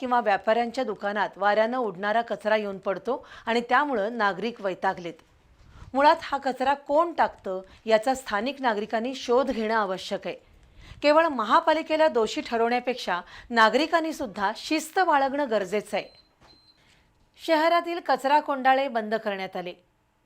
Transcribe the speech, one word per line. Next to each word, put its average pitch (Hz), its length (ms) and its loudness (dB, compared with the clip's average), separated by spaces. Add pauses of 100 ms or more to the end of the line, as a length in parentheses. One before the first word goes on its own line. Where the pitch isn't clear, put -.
किंवा 247 200 0
व्यापाऱ्यांच्या 220 640 0
दुकानात 202 520 -4
वाऱ्यानं 214 420 2
उडणारा 208 440 -2
कचरा 214 340 -2
येऊन 202 220 -6
पडतो 202 480 -6 (200)
आणि 233 140 0
त्यामुळं 247 580 0
नागरिक 202 420 -2
वैतागलेत. 180 540 -4 (800)
मुळात 294 280 4
हा 277 160 -6
कचरा 269 360 -2
कोण 302 380 0
टाकतं, 202 480 -2 (260)
याचा 220 280 4
स्थानिक 254 480 -4
नागरिकांनी 226 520 -2
शोध 254 360 2
घेणं 220 240 -2
आवश्यक 190 520 -4
आहे. - 260 -10 (500)
केवळ 302 240 6
महापालिकेला 311 840 2
दोषी 233 320 0
ठरवण्यापेक्षा 233 800 -2 (300)
नागरिकांनी 294 640 4
सुद्धा 208 440 -4
शिस्त 311 420 -4
बाळगणं 285 520 2
गरजेचं 202 460 -2
आहे. - 80 -4 (1400)
शहरातील 339 520 2
कचरा 277 420 2
कोंडाळे 269 480 2
बंद 220 260 -4
करण्यात 196 420 -6
आले. 180 160 -8 (540)